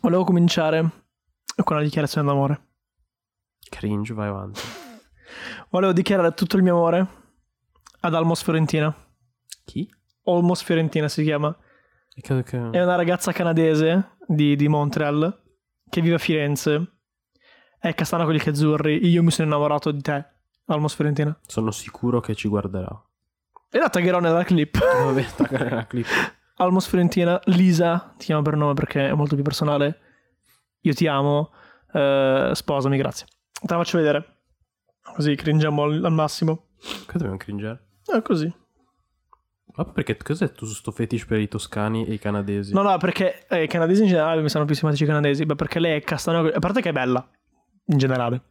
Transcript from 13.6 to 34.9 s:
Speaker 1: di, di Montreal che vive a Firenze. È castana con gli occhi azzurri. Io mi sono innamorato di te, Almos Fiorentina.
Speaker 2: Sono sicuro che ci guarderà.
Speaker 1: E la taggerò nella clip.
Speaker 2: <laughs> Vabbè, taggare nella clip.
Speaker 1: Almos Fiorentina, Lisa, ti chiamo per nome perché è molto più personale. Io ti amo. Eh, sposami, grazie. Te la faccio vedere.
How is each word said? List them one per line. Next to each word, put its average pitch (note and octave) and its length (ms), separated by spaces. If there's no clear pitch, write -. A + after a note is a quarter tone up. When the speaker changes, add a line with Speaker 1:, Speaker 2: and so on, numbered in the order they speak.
Speaker 1:
di, D3 300
di D3 120
Montreal D3+ 760
che - 120
vive E3 160
a - 20
Firenze. D3+ 720
È E3 160
castana E3+ 300
con D#3+ 80
gli D#3 40
occhi D3+ 120
azzurri. D3+ 600
Io E3+ 140
mi E3+ 80
sono D#3+ 180
innamorato D3 420
di C#3+ 100
te, C#3+ 260
Almos D3+ 280
Fiorentina. D3+ 520
Speaker 2:
Sono A2 240
sicuro A#2+ 500
che A2+ 140
ci G#2+ 140
guarderà. G2+ 540
Speaker 1:
E - 80
la D4 120
taggerò F3+ 300
nella E3+ 240
clip. D#3 360
Speaker 2:
<laughs> - 0
Vabbè, A#4+ 440
taggare C3+ 320
nella A#2 180
clip. A#2+ 200
Speaker 1:
Almos F3+ 280
Fiorentina, F3 560
Lisa, F3 720
ti - 100
chiamo D3+ 160
per D3+ 140
nome D3 180
perché C#3+ 360
è - 20
molto D3 240
più C#3 80
personale. D3 560
Io D#3 140
ti E3 120
amo. D3 460
Eh, C3+ 600
sposami, C#3 440
grazie. C3 300
Te - 140
la E3+ 40
faccio E3+ 200
vedere. D3+ 400